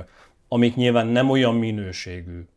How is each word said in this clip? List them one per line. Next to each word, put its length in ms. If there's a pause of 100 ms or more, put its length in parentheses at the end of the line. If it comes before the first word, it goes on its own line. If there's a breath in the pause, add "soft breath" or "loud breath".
(480 loud breath)
amik 260
nyilván 320
nem 240
olyan 240
minőségű 920 (100)